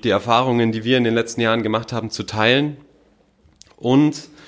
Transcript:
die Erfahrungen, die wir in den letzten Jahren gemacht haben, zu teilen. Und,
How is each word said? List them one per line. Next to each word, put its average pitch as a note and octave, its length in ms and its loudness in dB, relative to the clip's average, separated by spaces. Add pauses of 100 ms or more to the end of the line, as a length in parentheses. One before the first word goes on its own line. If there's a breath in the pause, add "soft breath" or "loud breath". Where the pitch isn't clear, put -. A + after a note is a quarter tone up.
die A#2 60 0
Erfahrungen, A#2 600 2
die A2 140 -8
wir B2+ 120 2
in B2 60 2
den A2+ 120 0
letzten A#2 260 -2
Jahren A2+ 220 0
gemacht A2 280 -4
haben, A2+ 200 -6
zu - 120 -8
teilen. B2+ 540 0 (1000)
Und, D3 540 2 (180 loud breath)